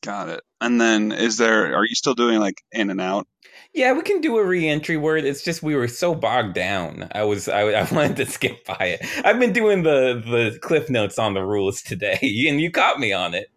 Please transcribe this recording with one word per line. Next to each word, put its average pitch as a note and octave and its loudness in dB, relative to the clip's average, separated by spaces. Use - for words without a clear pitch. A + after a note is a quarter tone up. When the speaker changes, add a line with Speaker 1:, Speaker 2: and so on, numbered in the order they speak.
Speaker 1:
Got G2+ -8
it. - -10
And A#2 2
then A2 2
is A2 0
there, A2 4
are - 4
you A2+ -2
still C3+ 0
doing, A#2 2
like, G2 -2
in G#2 -2
and F#2+ -4
out? F#2+ -2
Speaker 2:
Yeah, C4 2
we D#4+ -2
can G4 0
do B3 0
a G#3 2
re-entry D#3+ 0
word. D#3 0
It's C#3+ -4
just E3+ -6
we D3+ -2
were A#2+ 0
so F3 -2
bogged A2+ 0
down. F2+ -4
I G#2+ -2
was, G#2 -2
I, G#2 2
I G#2 2
<laughs> - -2
wanted D3 0
to A2+ 0
skip - -4
by F2+ -4
it. - -10
I've A3 4
been A#3+ 4
doing G#3 2
the, C3 2
the A#2 0
Cliff D3+ 0
Notes G#2+ 0
on A2 0
the F#2+ 0
rules G2+ 0
today, F#2+ -2
<laughs> B2+ 0
and C#3+ 0
you E3+ -2
caught C#4 0
me A2 0
on F2+ -2
it. G2+ -6